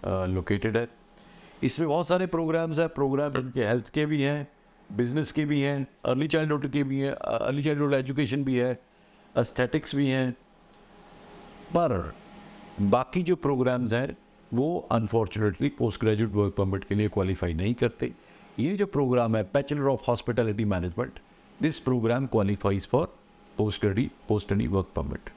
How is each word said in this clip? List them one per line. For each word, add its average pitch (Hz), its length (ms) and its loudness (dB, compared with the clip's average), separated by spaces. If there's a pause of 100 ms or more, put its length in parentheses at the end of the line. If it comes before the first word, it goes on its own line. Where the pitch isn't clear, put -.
अ, 95 200 -2
लोकेटेड 92 520 -2
है। 117 120 0 (720)
इसमें 151 260 -2
बहुत 160 200 0
सारे 180 180 2
प्रोग्राम्स 165 520 0
हैं, 165 100 2
प्रोग्राम 139 480 0
इनके 127 280 -2
हेल्थ 113 240 0
के 151 180 0
भी 151 160 0
हैं, 143 260 0 (440)
बिजनेस 123 400 -2
के 151 120 0
भी 147 160 0
हैं, 139 260 0 (180)
अर्ली 135 240 0
चाइल्डहुड 151 420 0
के 143 120 0
भी 135 180 -2
हैं, 139 120 -2
अ, - 340 -2
अर्ली 139 160 -2
चाइल्डहुड 147 320 2
एजुकेशन 135 500 0
भी 131 100 0
है, 123 280 0 (560)
एस्थेटिक्स 127 560 -2
भी 139 140 2
हैं। 131 240 0 (1400)
पर 113 380 0 (680)
बाकी 123 420 2
जो 175 140 2
प्रोग्राम्स 123 560 0
हैं 127 240 -2 (380)
वो 156 380 0
unfortunately 110 840 0
पोस्ट 117 220 -2
ग्रेजुएट 110 300 2
वर्क 101 240 2
परमिट 98 300 0
के 101 100 -2
लिए 104 140 2
क्वालिफाई 92 460 0
नहीं 98 200 0
करते। 120 380 -2 (460)
ये 170 180 0
जो 196 100 0
प्रोग्राम 123 500 2
है 107 160 -2
Bachelor 143 360 0
of 127 100 2 (120)
Hospitality 113 540 0
Management, 95 460 -2 (520)
this 156 260 -2
program 123 400 2
qualifies 101 680 0
for 156 120 2 (540)
post 107 200 0
gradu-, 104 280 2 (240)
post 104 160 0
study 110 220 2
work 95 140 2 (140)
permit। 67 380 -8